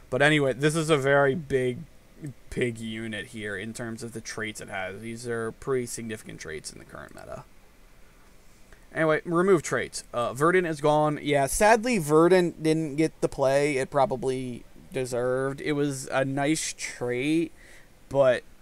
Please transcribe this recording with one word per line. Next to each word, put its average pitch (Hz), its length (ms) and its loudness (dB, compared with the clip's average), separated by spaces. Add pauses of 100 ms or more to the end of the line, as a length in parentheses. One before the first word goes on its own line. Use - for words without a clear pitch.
But 127 140 0
anyway, 143 320 4
this 147 200 2
is 160 140 0
a 160 80 4
very 139 380 4
big, 131 460 -2 (680)
big 120 300 -4
unit 110 480 -8
here 104 300 -8
in 110 180 -10
terms 117 280 -10
of 117 100 -12
the 117 100 -10
traits - 400 -10
it - 80 -16
has. 95 320 -8
These 117 260 -12
are 113 240 -4
pretty 131 340 -4
significant 110 540 -10
traits 78 320 -12
in - 60 -20
the 57 80 -20
current - 280 -18
meta. 50 300 -14 (1500)
Anyway, 156 320 2
remove 175 360 4
traits. - 420 -4 (100)
Uh, 117 180 -2
Verdant 170 340 2
is 160 140 -6
gone. 151 420 2
Yeah, 139 240 2
sadly, 220 520 4
Verdant 165 640 4
didn't 156 340 0
get 151 240 0
the 160 80 0
play 143 480 2
it 127 140 -2
probably 127 720 -2 (260)
deserved. 127 680 -2
It 151 120 -2
was 143 380 -2
a 135 140 0
nice 143 520 -2
trait, 131 760 -2 (560)
but 131 340 4 (200)